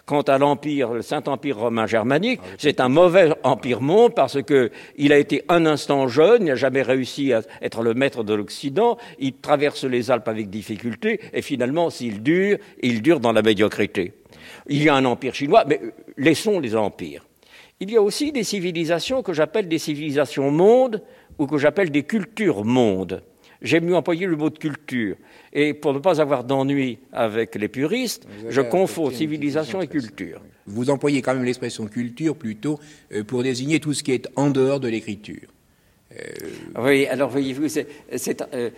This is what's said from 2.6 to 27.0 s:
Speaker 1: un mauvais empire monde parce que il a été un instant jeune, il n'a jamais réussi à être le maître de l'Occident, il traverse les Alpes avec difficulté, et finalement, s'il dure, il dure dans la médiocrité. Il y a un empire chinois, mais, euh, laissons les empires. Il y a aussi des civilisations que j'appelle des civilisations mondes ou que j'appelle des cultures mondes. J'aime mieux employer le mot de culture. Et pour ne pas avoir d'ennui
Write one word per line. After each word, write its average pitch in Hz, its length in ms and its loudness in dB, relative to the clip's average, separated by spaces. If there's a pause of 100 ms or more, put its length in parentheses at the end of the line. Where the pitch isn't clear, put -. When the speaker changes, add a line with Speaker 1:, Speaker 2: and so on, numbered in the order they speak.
Speaker 1:
un 127 100 2
mauvais 165 420 6 (100)
empire 123 400 0
monde 190 320 4
parce 135 300 0
que 131 260 4 (280)
il 143 140 4
a 147 60 8
été 143 320 2
un 170 160 4
instant 143 420 2
jeune, 175 360 6
il - 60 0
n'a 131 60 2
jamais 131 280 0
réussi 131 500 0
à 110 80 2 (220)
être - 180 -6
le 117 140 0
maître 131 280 -2
de 107 120 0
l'Occident, 139 640 -2 (180)
il 135 160 -4
traverse 143 500 0
les 123 280 -2
Alpes 117 160 0
avec 110 240 -6
difficulté, 110 680 -6 (140)
et 117 80 -4
finalement, 143 480 -2
s'il 110 320 -8
dure, 185 380 2 (240)
il 120 180 0
dure 151 180 4
dans 113 120 2
la 110 100 4
médiocrité. 104 720 0 (540)
Il 147 160 0
y 156 60 6
a 143 40 6
un 135 120 4
empire 120 280 -2
chinois, 156 340 2
mais, 147 160 0
euh, 113 60 -10 (280)
laissons 165 420 2
les 113 160 -4
empires. 90 500 -4 (540)
Il 190 100 -8
y 233 80 0
a 208 60 8
aussi 208 280 -2
des 233 120 -2
civilisations 175 800 -4
que 180 100 -6
j'appelle 165 340 0
des 160 120 -2
civilisations 143 720 -2
mondes 214 500 4 (380)
ou 147 80 0
que 147 100 -2
j'appelle 151 320 2
des 143 140 0
cultures 165 600 -2
mondes. 98 600 0 (380)
J'aime 160 240 0
mieux 175 100 0
employer 170 320 -2
le 165 80 -2
mot 151 140 -2
de 147 100 -8
culture. 127 560 -6 (380)
Et 147 200 0
pour 147 200 -2
ne 139 60 -4
pas 160 220 2
avoir 139 220 0
d'ennui 135 560 -2 (140)